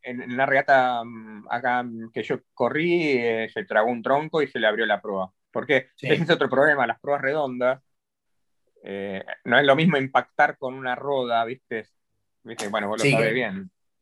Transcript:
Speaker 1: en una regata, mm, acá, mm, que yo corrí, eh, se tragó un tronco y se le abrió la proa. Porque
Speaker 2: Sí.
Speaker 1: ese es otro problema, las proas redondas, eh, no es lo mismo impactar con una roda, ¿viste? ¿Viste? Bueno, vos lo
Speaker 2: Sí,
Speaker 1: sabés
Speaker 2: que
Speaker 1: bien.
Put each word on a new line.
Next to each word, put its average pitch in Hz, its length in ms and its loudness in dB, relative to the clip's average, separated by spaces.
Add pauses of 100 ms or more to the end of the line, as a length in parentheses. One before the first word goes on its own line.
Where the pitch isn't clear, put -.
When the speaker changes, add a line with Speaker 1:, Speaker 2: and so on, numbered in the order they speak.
Speaker 1:
en 123 300 -10
una 131 140 2
regata, 131 580 4
mm, 110 440 -14
acá, 123 360 -2
mm, 113 280 -10
que - 100 -4
yo 135 180 -4 (120)
corrí, 156 680 0
eh, 113 360 0
se 110 100 -6
tragó 110 260 2
un 117 120 -4
tronco 147 400 0
y 139 60 -2
se 131 100 -8
le 110 80 2
abrió 107 180 2
la 104 160 0
proa. 98 320 -6 (180)
Porque 123 460 0
Speaker 2:
Sí. 135 140 -8
Speaker 1:
ese 151 140 2
es 165 60 -2
otro 147 200 2
problema, 139 360 4
las 113 140 -4
proas 143 220 -2
redondas, 131 580 -2 (1040)
eh, 98 420 -8 (200)
no 123 140 4
es 147 80 4
lo 135 100 6
mismo 160 200 4
impactar 135 640 0
con 127 160 -8
una 131 200 -4
roda, 123 500 -2
¿viste? 113 420 -10 (580)
¿Viste? 113 240 -8
Bueno, 104 200 -2
vos 110 100 -4
lo 127 60 -2
Speaker 2:
Sí, 139 80 4
Speaker 1:
sabés 113 160 2
Speaker 2:
que 110 60 0
Speaker 1:
bien. 98 360 -6 (320)